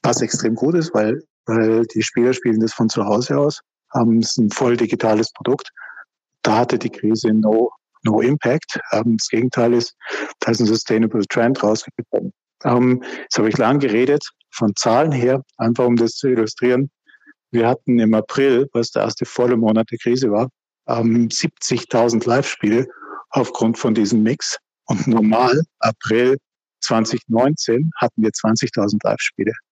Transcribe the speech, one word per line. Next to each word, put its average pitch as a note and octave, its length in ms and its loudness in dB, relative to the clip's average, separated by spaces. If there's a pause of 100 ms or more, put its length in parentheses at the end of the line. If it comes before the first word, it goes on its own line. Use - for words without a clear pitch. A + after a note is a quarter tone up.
was B2 180 0
extrem A#2 340 -2
gut D3 200 0
ist, E3 200 -2
weil, A2 280 0 (240)
weil A2+ 400 2
die A2 160 -4
Spieler B2 300 0
spielen A2+ 280 0
das A2+ 120 0
von A2+ 160 0
zu A2 160 -2
Hause A2 340 0
aus, D3 220 0 (320)
haben A2+ 260 2
es - 180 -2
ein G#2+ 140 2
voll A#2+ 260 0
digitales A2 560 0
Produkt. - 380 -4 (720)
Da G#2+ 160 2
hatte A#2+ 200 0
die A#2 120 -6
Krise A2 420 -2
no, A2 380 2 (320)
no G#2+ 180 0
impact. C#3 580 0 (140)
Ähm, A2+ 260 2
das - 100 -6
Gegenteil A#2+ 460 2
ist, A#2 200 -2 (460)
da - 100 -2
ist A2+ 100 0
ein A2+ 60 4
sustainable A2 600 0
Trend A#2+ 360 0
rausgekommen. - 680 -4 (320)
Ähm, B2+ 380 2 (200)
jetzt - 160 -4
habe A2 100 2
ich G#2+ 100 0
lang B2 200 2
geredet, C3 480 2 (240)
von G#2+ 260 -2
Zahlen C3+ 360 2
her, C3 300 0 (160)
einfach A#2+ 280 2
um A#2+ 100 4
das A2+ 160 2
zu - 160 -4
illustrieren. B2 640 0 (640)
Wir A#2 160 2
hatten B2 320 0
im A2 140 2
April, C#3 580 2
was A#2+ 180 -2
der A2 120 -2
erste G#2+ 220 -4
volle B2 320 0
Monat A2 360 2
der A#2 60 -8
Krise B2 340 0
war, A#2 160 0 (400)
ähm, A#2 420 2
siebzigtausend A#2 960 -2
Live-Spiele A#2+ 640 0 (420)
aufgrund A#2 480 -2
von A2+ 160 -2
diesem G#2+ 300 2
Mix. - 340 -4 (280)
Und G2+ 200 -4
normal, A#2 560 2 (160)
April A#2+ 580 0 (460)
zwanzig A2+ 460 -2
neunzehn, C3 680 0
hatten A2+ 260 -2
wir G#2+ 100 2
zwanzigtausend A2 680 -2
Live-Spiele. - 500 -2 (200)